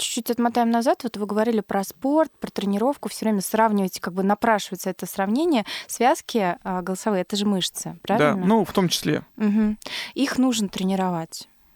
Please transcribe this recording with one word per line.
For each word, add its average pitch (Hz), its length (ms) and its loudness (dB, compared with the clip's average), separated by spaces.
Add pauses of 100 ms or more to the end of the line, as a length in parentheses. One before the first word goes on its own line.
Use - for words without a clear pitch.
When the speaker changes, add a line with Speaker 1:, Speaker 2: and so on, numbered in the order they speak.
Speaker 1:
чуть-чуть - 260 -4
отмотаем 233 400 2
назад. 233 320 2
Вот 240 140 -6
вы 202 100 -6
говорили 214 340 0
про 196 240 -2
спорт, 294 460 0 (100)
про 190 100 -8
тренировку, 220 580 -2
всё - 180 -6
время 214 140 2
сравниваете, 208 600 2
как 175 140 -4
бы 190 80 -2
напрашивается 196 680 0
это 185 160 -8
сравнение. 226 580 0 (220)
Связки, 220 800 0
а, 185 180 -4
голосовые, 185 400 0
это 208 140 -4
же 202 100 0
мышцы, 190 380 -2
Speaker 2:
Да, 175 340 -2
Speaker 1:
правильно? 180 280 2
Speaker 2:
ну, 214 180 4
в - 80 -10
том 185 160 2
числе. - 340 -2 (140)
Speaker 1:
Мгм. 214 420 2 (360)
Их - 240 -2
нужно 233 300 2
тренировать. 185 800 -2 (280)